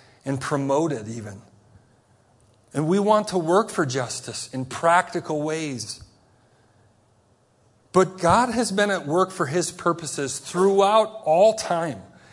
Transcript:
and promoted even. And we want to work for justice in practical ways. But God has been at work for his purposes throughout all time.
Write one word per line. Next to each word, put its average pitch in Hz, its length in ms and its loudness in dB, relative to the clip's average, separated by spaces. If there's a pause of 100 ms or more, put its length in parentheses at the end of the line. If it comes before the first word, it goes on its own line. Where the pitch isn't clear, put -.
(240)
and 139 160 -4
promoted 139 680 -2
even. 107 320 -12 (1300)
And 151 160 -2
we 185 100 4
want 214 300 2
to 185 100 -2
work 180 320 2
for 165 160 -2
justice 123 640 -6
in 131 120 -6
practical 170 800 0
ways. 151 600 -6 (1900)
But 185 260 2
God 202 300 4
has 226 240 -2
been 208 180 2
at 170 160 -4
work 180 240 0
for 175 160 -4
his 160 240 -2
purposes 151 680 -4
throughout 196 840 2
all 185 300 6
time. 165 480 -4 (300)